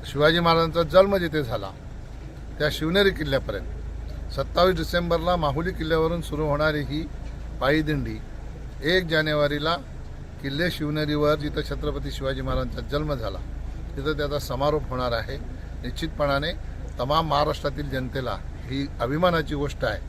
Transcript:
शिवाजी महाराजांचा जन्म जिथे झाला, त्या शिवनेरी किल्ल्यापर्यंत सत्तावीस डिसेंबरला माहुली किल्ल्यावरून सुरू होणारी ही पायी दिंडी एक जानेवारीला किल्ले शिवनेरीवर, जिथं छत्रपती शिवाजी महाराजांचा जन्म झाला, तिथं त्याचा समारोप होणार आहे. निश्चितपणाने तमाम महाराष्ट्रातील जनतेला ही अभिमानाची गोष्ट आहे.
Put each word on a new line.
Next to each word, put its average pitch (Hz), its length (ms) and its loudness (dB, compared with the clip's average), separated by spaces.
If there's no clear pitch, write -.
शिवाजी 156 340 4
महाराजांचा 165 420 4
जन्म 190 340 8
जिथे 156 260 0
झाला, 110 280 -4
त्या 147 140 2
शिवनेरी 185 380 4
किल्ल्यापर्यंत 131 560 -2
सत्तावीस 175 440 4
डिसेंबरला 170 600 2
माहुली 160 340 0
किल्ल्यावरून 160 500 2
सुरू 151 240 -4
होणारी 151 360 2
ही 143 260 -4
पायी 147 220 4
दिंडी 135 340 0
एक 175 240 4
जानेवारीला 151 680 2
किल्ले 147 280 0
शिवनेरीवर, 151 640 2
जिथं 147 360 -2
छत्रपती 139 400 -2
शिवाजी 135 300 -2
महाराजांचा 131 400 -2
जन्म 143 340 -2
झाला, 104 240 -4
तिथं 139 160 0
त्याचा 143 260 0
समारोप 139 500 0
होणार 127 240 -2
आहे. 117 240 -2
निश्चितपणाने 147 680 0
तमाम 151 280 2
महाराष्ट्रातील 143 600 0
जनतेला 127 460 -2
ही 139 220 -4
अभिमानाची 156 540 2
गोष्ट 143 300 -2
आहे. 107 240 0